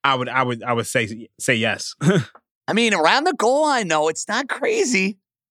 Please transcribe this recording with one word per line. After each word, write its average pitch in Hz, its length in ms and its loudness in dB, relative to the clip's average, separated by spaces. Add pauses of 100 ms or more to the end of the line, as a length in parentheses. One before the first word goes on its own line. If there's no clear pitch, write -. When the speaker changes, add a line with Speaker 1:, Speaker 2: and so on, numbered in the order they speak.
Speaker 1:
I 139 100 2
would, 123 160 -2
I 127 140 0
would, 120 180 -4
I 123 120 -2
would 117 140 -2
say, 113 420 -6 (100)
say 127 160 0
yes. 110 400 -4 (360)
<laughs> - 360 -18
Speaker 2:
I 156 60 -2
mean, 220 200 2
around 190 300 4
the 359 100 0
goal 254 300 2
line, 254 240 0
though, 156 220 2
it's - 180 -6
not 240 220 -4
crazy. 226 680 0 (340)